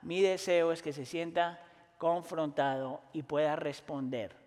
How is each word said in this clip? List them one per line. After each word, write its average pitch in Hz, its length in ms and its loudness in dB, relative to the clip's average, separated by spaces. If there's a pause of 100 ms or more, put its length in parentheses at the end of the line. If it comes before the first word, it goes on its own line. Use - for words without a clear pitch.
mi 170 160 -4
deseo 180 520 4
es 160 100 -2
que 151 120 -6
se 143 120 -8
sienta 170 540 -2 (400)
confrontado 147 1040 0 (100)
y 156 80 -4
pueda 147 340 2
responder 135 800 -6 (120)